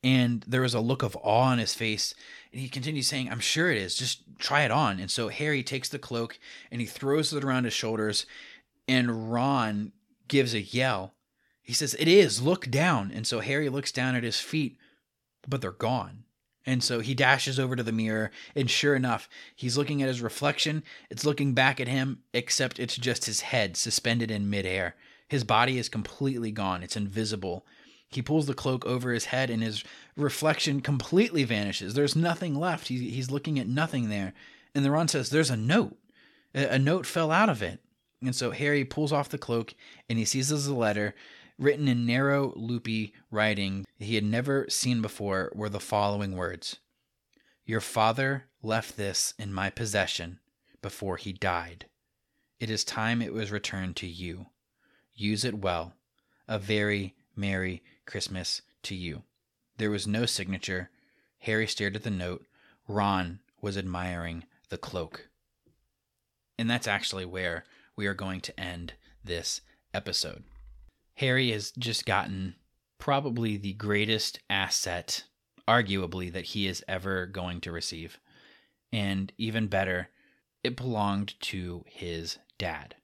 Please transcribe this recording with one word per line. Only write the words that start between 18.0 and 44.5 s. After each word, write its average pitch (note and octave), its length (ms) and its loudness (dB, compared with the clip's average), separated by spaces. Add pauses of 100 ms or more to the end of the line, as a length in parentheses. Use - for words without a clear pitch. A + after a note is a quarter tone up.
and C3 160 2
sure C#3+ 240 4
enough, B2+ 340 0 (280)
he's B2 200 -2
looking C#3+ 240 0
at C3+ 60 2
his B2 160 -2
reflection. D3 600 0 (260)
It's A#2 140 -6
looking C#3+ 300 2
back C3+ 260 6
at B2 80 -2
him, C3 340 0 (100)
except B2 460 0
it's A#2+ 180 -4
just B2 280 0
his G#2+ 160 -2
head G2+ 360 0
suspended A#2 540 0
in G2+ 180 0
midair. F#2 460 0 (320)
His C3+ 160 0
body A#2+ 340 6
is A#2+ 120 -2
completely A#2 640 -2
gone. F#2 320 -2
It's - 120 -6
invisible. G2 680 -2 (440)
He C3 120 -4
pulls D3 240 2
the C#3 80 0
cloak C3 320 -2
over B2 260 0
his A2+ 120 0
head, C3 260 0
and A2+ 100 0
his G#2+ 220 -2 (340)
reflection C#3+ 680 2
completely E3 600 4
vanishes. G#2 520 0
There's C#3+ 200 2
nothing E3 400 2
left. D#3+ 320 -2
He, B2 240 -4
he's B2+ 220 -4
looking C#3+ 260 0
at A2+ 80 0
nothing B2+ 420 0
there. G2 240 -2 (400)
And C#3 120 2
the C#3 80 4
Ron D#3 160 4
says, B2 220 0
"There's D3 200 4
a A#2+ 60 2
note. C#3 400 4 (580)
A, C3+ 200 2
a C3 40 6
note D3+ 280 4
fell D#3+ 260 2
out G#3 160 6
of B2 120 2
it." F2 200 -4 (440)
And B2+ 120 0
so B2 160 -2
Harry C#3+ 320 2
pulls D3 280 0
off C#3+ 180 0
the D3 60 -6
cloak, A#2 380 -2 (340)
and A#2 80 0
he A2+ 80 2
sees C3 260 0
there's C#3+ 180 0
a C#3+ 60 0
letter G#2 420 2 (420)
written C#3+ 280 4
in A#2+ 200 4
narrow, C3+ 500 4
loopy A2+ 560 -2 (180)
writing G2+ 540 2 (140)
he A2 180 -2
had G#2 80 2
never C3 440 0